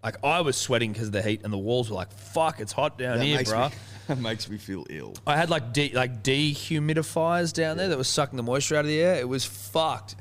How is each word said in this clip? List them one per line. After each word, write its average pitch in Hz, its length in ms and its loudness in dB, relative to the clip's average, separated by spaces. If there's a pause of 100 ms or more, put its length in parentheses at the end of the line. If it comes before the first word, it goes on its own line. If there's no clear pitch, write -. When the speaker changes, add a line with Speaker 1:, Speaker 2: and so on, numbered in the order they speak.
Speaker 1:
Like, 113 200 -6
I 156 180 2
was 143 140 2
sweating 117 380 2
'cause 110 140 -4
of 104 40 -4
the 98 100 2
heat, 107 220 0
and 104 80 -4
the 101 60 -2
walls 113 320 0
were 104 80 -6
like, 92 160 -6
"Fuck, - 480 -2
it's 107 100 -8
hot 147 260 0
down 123 200 0
Speaker 2:
That 127 80 2
Speaker 1:
here, 147 120 4
Speaker 2:
makes 123 140 0
Speaker 1:
bruh." 123 180 2
Speaker 2:
me, - 60 -10 (160)
<laughs> - 160 -16
that 139 100 -2
makes 113 320 -4
me 107 80 -8
feel 95 320 -8
ill. 62 240 -12 (140)
Speaker 1:
I 147 80 4
had, 165 140 2
like, 127 240 0
de-, 143 200 2
like, 123 300 0
dehumidifiers 156 1300 2
down 160 220 0
there 185 140 0
that 151 80 2
was 127 100 0
sucking 139 300 0
the 120 60 -2
moisture 131 340 2
out 151 40 4
of 147 60 2
the 156 120 2
air. 180 160 6
It 127 120 0
was 127 180 0
fucked. - 760 -2